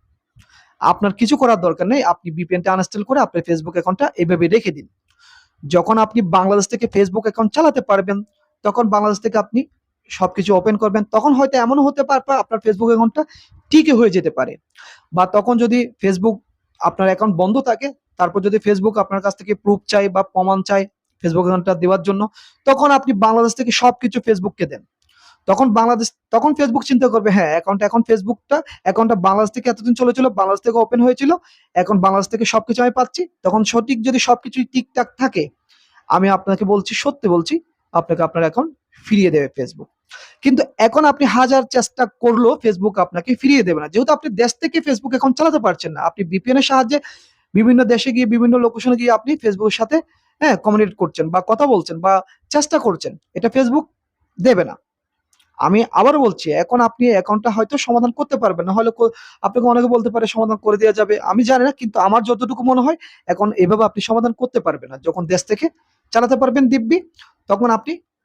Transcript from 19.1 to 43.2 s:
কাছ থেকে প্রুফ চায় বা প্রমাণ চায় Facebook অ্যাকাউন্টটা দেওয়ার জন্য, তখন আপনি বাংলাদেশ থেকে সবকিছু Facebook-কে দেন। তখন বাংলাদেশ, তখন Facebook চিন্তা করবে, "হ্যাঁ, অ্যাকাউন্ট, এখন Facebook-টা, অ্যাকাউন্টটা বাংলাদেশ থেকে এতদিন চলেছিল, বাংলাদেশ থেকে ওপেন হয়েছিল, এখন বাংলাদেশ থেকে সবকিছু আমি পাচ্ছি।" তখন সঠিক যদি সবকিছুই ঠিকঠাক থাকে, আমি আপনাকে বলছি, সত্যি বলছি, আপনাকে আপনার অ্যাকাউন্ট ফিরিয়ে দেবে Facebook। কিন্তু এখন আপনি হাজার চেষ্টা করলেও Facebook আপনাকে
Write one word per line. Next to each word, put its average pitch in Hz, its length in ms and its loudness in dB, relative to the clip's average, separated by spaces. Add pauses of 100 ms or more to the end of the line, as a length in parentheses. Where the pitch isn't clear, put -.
কাছ 196 140 -2
থেকে 202 200 -6
প্রুফ 202 320 0
চায় 202 220 0
বা 190 140 -2
প্রমাণ 190 380 -2
চায় 196 240 -2 (380)
Facebook 175 220 0
অ্যাকাউন্টটা 185 300 0
দেওয়ার 180 260 0
জন্য, 196 200 -4 (460)
তখন 269 240 4
আপনি 269 220 2
বাংলাদেশ 220 420 2
থেকে 240 160 -4
সবকিছু 247 480 0
Facebook-কে 196 460 -4
দেন। 135 180 -10 (640)
তখন 240 260 2
বাংলাদেশ, 226 340 2 (240)
তখন 247 220 2
Facebook 254 300 -2
চিন্তা 247 240 2
করবে, 214 220 0
"হ্যাঁ, 180 220 2
অ্যাকাউন্ট, 190 320 -2
এখন 226 180 0
Facebook-টা, 226 560 -2 (260)
অ্যাকাউন্টটা 220 340 2 (100)
বাংলাদেশ 202 240 0
থেকে 247 180 -8
এতদিন 233 240 0
চলেছিল, 247 360 0
বাংলাদেশ 196 320 -2
থেকে 233 160 0
ওপেন 233 240 0
হয়েছিল, 254 300 2 (440)
এখন 180 240 2
বাংলাদেশ 190 280 2
থেকে 226 180 -4
সবকিছু 220 360 -2
আমি 247 100 2
পাচ্ছি।" 254 300 -2 (220)
তখন 196 200 0
সঠিক 233 380 -2
যদি 254 180 0
সবকিছুই 247 460 -2
ঠিকঠাক 247 420 -4 (120)
থাকে, 254 240 -2 (640)
আমি 185 220 2
আপনাকে 190 360 -2
বলছি, 202 300 0
সত্যি 277 340 -4
বলছি, 175 260 0 (380)
আপনাকে 170 300 -2
আপনার 165 200 -2
অ্যাকাউন্ট 254 280 -2 (340)
ফিরিয়ে 196 260 2
দেবে 143 160 0
Facebook। - 420 -10 (520)
কিন্তু 269 200 2 (160)
এখন 233 280 2
আপনি 285 200 2
হাজার 254 380 2
চেষ্টা 247 400 -2 (160)
করলেও 233 360 4
Facebook 208 460 -2
আপনাকে 175 340 -4